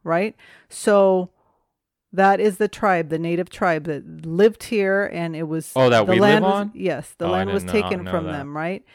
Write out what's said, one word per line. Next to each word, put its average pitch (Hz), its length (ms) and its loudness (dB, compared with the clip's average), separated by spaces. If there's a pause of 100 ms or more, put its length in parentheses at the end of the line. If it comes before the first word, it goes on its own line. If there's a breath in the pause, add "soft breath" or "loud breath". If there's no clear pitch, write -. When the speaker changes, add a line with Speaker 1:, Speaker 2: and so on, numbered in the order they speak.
Speaker 1:
right? 175 320 -2 (340 soft breath)
So 190 600 2 (840)
that 190 260 4
is 202 180 0
the 208 100 0
tribe, 175 420 0
the 160 80 -2
native 170 320 -4
tribe 165 360 -2
that 156 380 -10
lived 185 420 2
here, 196 460 0
and 170 240 -6
it 160 120 -6
was 160 280 -8
Speaker 2:
Oh, 131 140 4
that 113 160 4
Speaker 1:
the - 60 2
Speaker 2:
we - 80 4
Speaker 1:
land 208 260 4
Speaker 2:
live 196 80 2
Speaker 1:
was, 202 80 -2
Speaker 2:
on? 208 140 -8
Speaker 1:
yes, 160 420 -6
the 170 80 -6
Speaker 2:
Oh, 175 40 -2
I - 20 -2
Speaker 1:
land 190 220 -2
was 185 100 -4
Speaker 2:
didn't 180 120 -6
know, 208 140 0
Speaker 1:
taken 180 140 -6
Speaker 2:
know 185 80 -10
Speaker 1:
from 165 140 -4
Speaker 2:
that. 156 80 -8
Speaker 1:
them, 143 220 -10
right? 170 400 -8